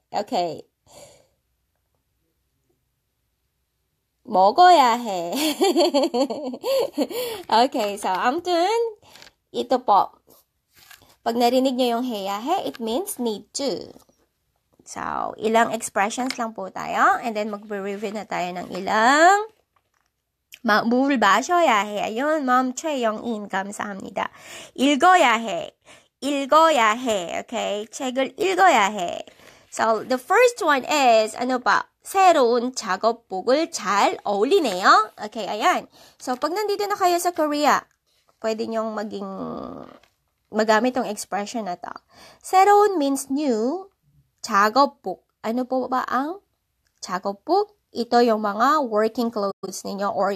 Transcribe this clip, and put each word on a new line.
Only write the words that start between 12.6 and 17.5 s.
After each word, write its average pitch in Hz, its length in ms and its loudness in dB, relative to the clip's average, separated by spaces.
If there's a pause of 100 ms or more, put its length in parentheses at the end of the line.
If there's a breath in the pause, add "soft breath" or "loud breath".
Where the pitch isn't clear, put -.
it - 160 -10
means 247 360 -6
need 220 360 -6
to. - 400 -6 (920)
So, 60 520 -6
ilang 220 320 2
expressions 226 680 -4
lang 226 160 -8
po 190 160 -10
tayo. 202 520 0
And 233 120 -6
then, 214 200 -4